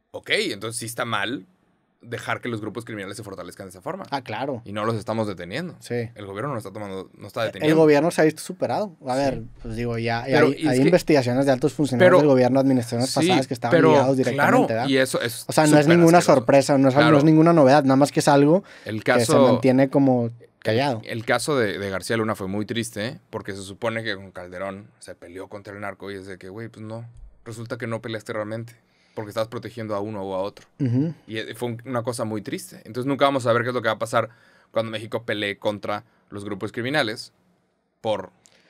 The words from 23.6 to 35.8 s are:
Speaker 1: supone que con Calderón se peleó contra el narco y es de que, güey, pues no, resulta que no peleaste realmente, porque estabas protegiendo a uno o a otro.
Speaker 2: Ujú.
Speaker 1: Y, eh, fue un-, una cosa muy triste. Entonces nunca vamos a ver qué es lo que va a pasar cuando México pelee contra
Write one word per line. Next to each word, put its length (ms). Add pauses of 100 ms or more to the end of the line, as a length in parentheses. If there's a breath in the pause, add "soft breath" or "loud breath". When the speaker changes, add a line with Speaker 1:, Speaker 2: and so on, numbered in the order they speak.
Speaker 1:
supone 420
que 140
con 140
Calderón 560 (120)
se 160
peleó 320
contra 260
el 60
narco 320
y 40
es 100
de 120
que, 120
güey, 180
pues 180
no, 220 (380)
resulta 320
que 100
no 140
peleaste 320
realmente, 400 (420)
porque 140
estabas 180
protegiendo 460
a 60
uno 240
o 100
a 60
otro. 260 (140)
Speaker 2:
Ujú. 340 (140)
Speaker 1:
Y, 100
eh, 160
fue 160
un-, 160
una 160
cosa 220
muy 180
triste. 420
Entonces 220
nunca 200
vamos 200
a 80
ver 80
qué 80
es 60
lo 80
que 40
va 60
a 60
pasar 300 (420 soft breath)
cuando 200
México 320
pelee 360
contra 440 (280)